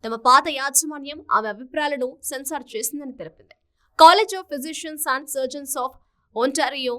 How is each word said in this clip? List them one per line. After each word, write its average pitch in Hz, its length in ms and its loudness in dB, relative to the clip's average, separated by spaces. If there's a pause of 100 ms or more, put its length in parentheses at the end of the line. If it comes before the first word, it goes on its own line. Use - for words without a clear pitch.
తమ 220 80 -6
పాత 254 340 4
యాజమాన్యం 285 800 -4
ఆమె 214 180 2
అభిప్రాయాలను 254 680 -6 (120)
సెన్సార్ 277 460 -10
చేసిందని 269 360 -8
తెలిపింది. - 440 -20 (460)
College 381 380 8
of 349 120 -14
Physicians 302 500 -10 (120)
and 277 120 -6 (100)
Surgeons 269 380 -6 (100)
of 262 60 -6 (520)
Ontario 269 560 -2